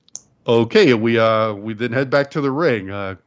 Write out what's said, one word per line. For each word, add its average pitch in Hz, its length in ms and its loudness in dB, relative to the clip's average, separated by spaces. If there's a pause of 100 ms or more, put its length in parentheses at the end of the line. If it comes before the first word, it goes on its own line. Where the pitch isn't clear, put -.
(460)
Okay, 120 480 4
we, 117 240 0
uh, 110 360 2
we 104 200 -10
then 120 180 -6
head 135 180 -2
back 143 220 0
to 160 80 -4
the 139 100 -2
ring, 127 400 -2
uh, 98 240 -8 (120)